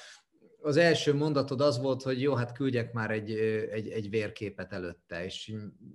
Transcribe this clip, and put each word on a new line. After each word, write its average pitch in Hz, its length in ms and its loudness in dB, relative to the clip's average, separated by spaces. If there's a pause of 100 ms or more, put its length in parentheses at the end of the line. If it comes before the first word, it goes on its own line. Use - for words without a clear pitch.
(640)
az 147 140 2
első 156 380 6
mondatod 139 460 2
az 143 180 4
volt, 131 240 0
hogy 131 180 0
jó, 139 140 4
hát 120 180 0
küldjek 120 400 0
már 110 180 -2
egy, 110 200 -2 (400)
egy, 107 180 -6
egy 101 220 -6
vérképet 101 640 -4
előtte. 87 520 -8
És - 240 -8 (460)